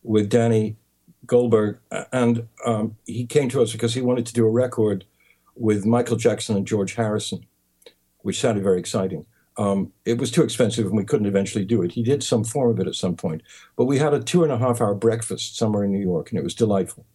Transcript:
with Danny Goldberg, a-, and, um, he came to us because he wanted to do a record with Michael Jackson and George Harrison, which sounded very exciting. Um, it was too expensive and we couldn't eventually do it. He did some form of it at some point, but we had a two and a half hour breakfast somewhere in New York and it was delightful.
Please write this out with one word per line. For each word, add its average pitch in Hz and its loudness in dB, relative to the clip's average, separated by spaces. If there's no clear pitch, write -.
with 107 2
Danny 110 2
Goldberg, 110 2
a-, 98 -8
and, 117 0
um, 110 -2
he 120 -6
came 135 0
to 123 2
us 113 0
because 113 -2
he 127 -2
wanted 123 0
to - -14
do 117 4
a 110 4
record 113 0
with 107 0
Michael 120 2
Jackson 113 0
and 98 -2
George 101 -2
Harrison, 107 -4
which 92 -6
sounded 101 0
very 92 2
exciting. 92 -4
Um, 98 -2
it 117 0
was 131 -4
too 165 2
expensive 117 0
and 95 -2
we 101 0
couldn't 107 0
eventually 98 0
do 107 0
it. 87 -2
He 120 -4
did 139 0
some 113 0
form 123 0
of 92 -2
it 90 -2
at - -6
some 90 -4
point, 80 -6
but 123 2
we 135 2
had 147 2
a 139 2
two 175 2
and 147 2
a 117 -2
half 120 0
hour 101 2
breakfast 110 -2
somewhere 104 0
in 98 0
New 98 0
York 90 -2
and - -4
it 69 -4
was - -6
delightful. 101 0